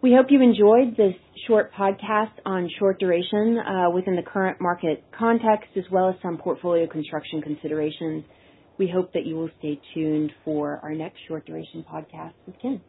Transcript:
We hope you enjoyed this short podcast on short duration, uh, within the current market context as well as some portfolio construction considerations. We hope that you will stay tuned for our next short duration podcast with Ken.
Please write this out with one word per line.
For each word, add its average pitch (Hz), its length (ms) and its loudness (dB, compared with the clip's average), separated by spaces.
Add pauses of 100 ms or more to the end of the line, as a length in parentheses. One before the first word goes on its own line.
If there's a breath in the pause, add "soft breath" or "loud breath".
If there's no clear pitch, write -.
We 254 100 6
hope 262 180 8
you 277 120 8
enjoyed 226 540 6
this 196 180 4 (320)
short 214 260 2
podcast 202 600 -2 (120)
on 185 240 -4 (100)
short 190 200 2
duration, 202 600 0
uh, 185 320 0
within 180 260 -2
the 170 60 -4
current 190 380 -4
market 175 440 -2 (120)
context 226 600 2
as 185 160 -4
well 185 160 4
as 185 140 -2
some 175 160 -6
portfolio 170 500 -2
construction 156 520 -8
considerations. 156 840 -6 (540 soft breath)
We 190 140 0
hope 180 200 -2
that - 140 -4
you 160 100 -6
will 160 140 -6 (100)
stay 147 200 -8 (140)
tuned 151 380 -2 (120)
for 147 380 -6
our 151 100 -10
next 160 260 -10 (100)
short 160 180 -10
duration 160 420 -14
podcast 156 440 -16 (140)
with 180 140 -20
Ken. 240 280 -8